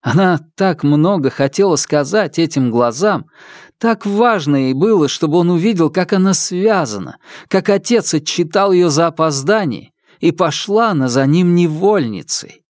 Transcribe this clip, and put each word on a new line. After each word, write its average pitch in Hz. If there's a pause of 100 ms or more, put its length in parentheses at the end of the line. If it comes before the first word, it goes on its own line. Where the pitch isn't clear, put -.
Она 165 (160)
так 185
много 147
хотела 156
сказать 156
этим 143
глазам, 120 (520)
так 226
важно 202
ей 131
было, 170
чтобы 156
он 175
увидел, 170
как 180
она 190
связана, 170 (300)
как -
отец 202
отчитал 175
ее 180
за 160
опоздание, 160 (280)
и 170
пошла 202
она 135
за 131
ним 175
невольницей. 170